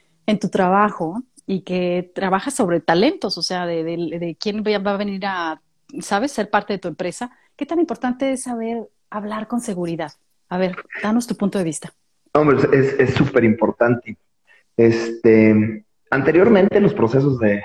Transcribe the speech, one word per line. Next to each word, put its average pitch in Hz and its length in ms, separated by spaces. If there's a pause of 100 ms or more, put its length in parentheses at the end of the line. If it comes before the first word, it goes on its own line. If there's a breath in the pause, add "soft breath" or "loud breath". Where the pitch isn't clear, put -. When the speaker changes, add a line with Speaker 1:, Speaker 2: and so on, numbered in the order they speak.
(280 soft breath)
Speaker 1:
en 214 120
tu 196 100
trabajo 196 760 (240)
y 190 140
que 180 520
trabajas 190 420
sobre 175 260
talentos, 220 560
o 175 40
sea, 180 240
de, 170 180
de, 165 120 (240)
de 170 200
quién 208 240
va, 208 160
va 196 160
a - 20
venir 196 280
a, 170 360 (400)
¿sabes?, 214 320
ser 202 160
parte 208 240
de 190 60
tu - 100
empresa. 180 420 (240 soft breath)
¿Qué 285 100
tan 330 140
importante 254 540
es 262 100
saber 233 460 (200)
hablar 214 380
con 240 140
seguridad? 170 500 (380)
A 180 80
ver, 185 180 (260)
danos 226 240
tu 208 120
punto 202 200
de 190 60
vista. 160 300 (400)
Speaker 2:
Hombre, 147 240
es, 139 160
es, 135 260
es 127 160
súper 131 300
importante. 113 720 (600 soft breath)
Este, 110 1080 (260)
anteriormente 185 680
los 196 120
procesos 131 460
de, 104 260